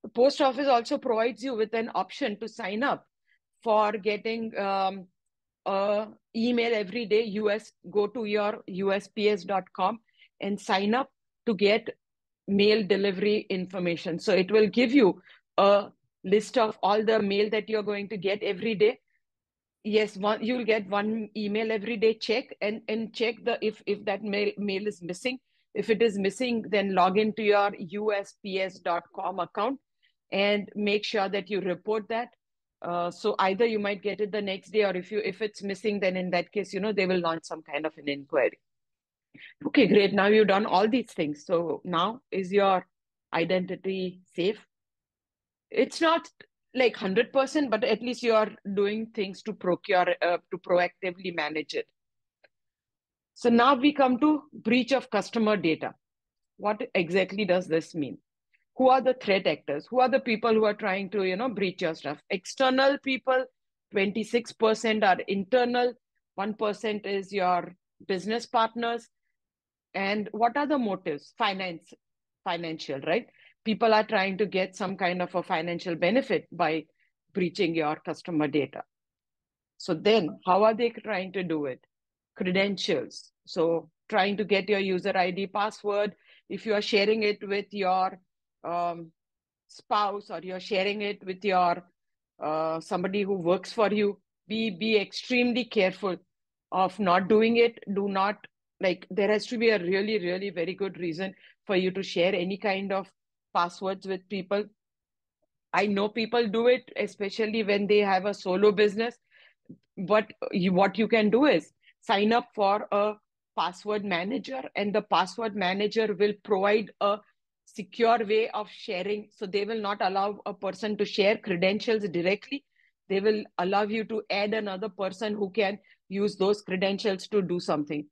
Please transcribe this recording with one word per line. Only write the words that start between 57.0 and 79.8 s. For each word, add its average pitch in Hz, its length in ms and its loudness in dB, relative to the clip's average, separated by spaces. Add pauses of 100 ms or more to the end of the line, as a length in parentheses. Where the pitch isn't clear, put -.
does 180 220 2
this 160 280 -2
mean? 139 240 -6 (580)
Who 262 120 4
are 262 120 6
the 254 140 2
threat 196 320 0
actors? 147 440 -2
Who 247 100 2
are 254 80 6
the 262 120 2
people 226 320 0
who 220 120 4
are 208 100 2
trying 196 360 -4
to, 202 140 -2
you 185 120 0
know, 247 120 -4
breach 190 340 -4
your 160 120 -2
stuff? 147 240 -8 (120)
External 262 680 2
people, 262 460 0 (480)
twenty-six 208 600 -2
percent 220 500 0
are 202 160 4 (100)
internal, 247 640 2 (400)
one 202 200 -4
percent 208 520 -4
is 196 260 -6
your 180 420 0 (320)
business 214 400 -4
partners. 233 640 -2 (840)
And 196 380 -2
what 233 240 2
are 285 100 0
the 294 100 2
motives? 185 600 -4
Finance, 190 560 -4 (480)
financial, 160 600 -6
right? 170 260 -2 (360)
People 220 300 2
are 214 80 6
trying 196 360 -2
to 208 80 0
get 185 280 -4
some 214 220 -6
kind 180 260 -2
of 175 140 -6
a 170 80 0
financial 170 500 -4
benefit 185 560 0
by 160 360 -2 (460)
breaching 175 440 0
your 156 180 0 (100)
customer 156 440 -2
data. 139 340 -2 (960)
So - 160 -4